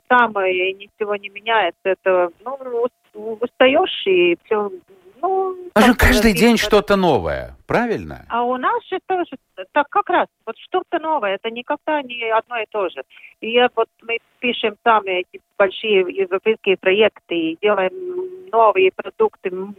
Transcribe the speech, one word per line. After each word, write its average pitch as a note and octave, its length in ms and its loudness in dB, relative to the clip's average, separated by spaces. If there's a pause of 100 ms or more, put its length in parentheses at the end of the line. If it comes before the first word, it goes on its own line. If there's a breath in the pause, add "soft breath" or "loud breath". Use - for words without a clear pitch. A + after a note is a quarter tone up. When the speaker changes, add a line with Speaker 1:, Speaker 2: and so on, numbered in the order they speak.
Speaker 1:
самое, F#3+ 640 2
и - 40 -6
ничего G3+ 400 -8
не G3+ 140 -12
меняется, G3+ 540 -2
это, F#3 460 0 (160)
ну, C4+ 120 -8 (260)
ус-, G#3+ 580 -8
устаёшь, C4 680 2
и F3 380 4
всё, G#3 260 -4 (500)
ну, F#4+ 340 -2 (180)
Speaker 2:
А G#3+ 80 4
же B3 120 6
Speaker 1:
как-то - 120 2
Speaker 2:
каждый A3+ 280 4
день G#3 180 4
Speaker 1:
вот. A3 80 2
Speaker 2:
что-то G#3 360 2
новое, E2 600 0 (120)
правильно? C3 640 -4
Speaker 1:
А A#3 140 -2
у B3 140 -2
нас G#4 320 -2
же F#4+ 180 -6
тоже F4+ 240 -4 (400)
так D4 180 0
как G4+ 200 -2
раз, A#3+ 180 0 (180)
вот A3+ 140 -10
что-то F4+ 400 -4
новое, C#4 360 -2
это A3+ 140 -8
никогда D4 540 -4
не A#3+ 280 -8
одно A3+ 280 -2
и G#3+ 120 -6
то G3 180 -2
же. C3+ 140 -14 (380 loud breath)
И A3 100 -8
я A#3+ 240 4
вот, A3+ 120 0 (160)
мы A#3 140 -6 (220)
пишем A#3+ 440 -4
сами G3 380 2
эти - 200 -14 (160)
большие G3+ 440 2
европейские F#3 760 -2
проекты, G3 580 0
и E3 260 -2
делаем G3 300 0 (600)
новые G3+ 440 4
продукты, - 540 -4
м, F#3+ 300 -8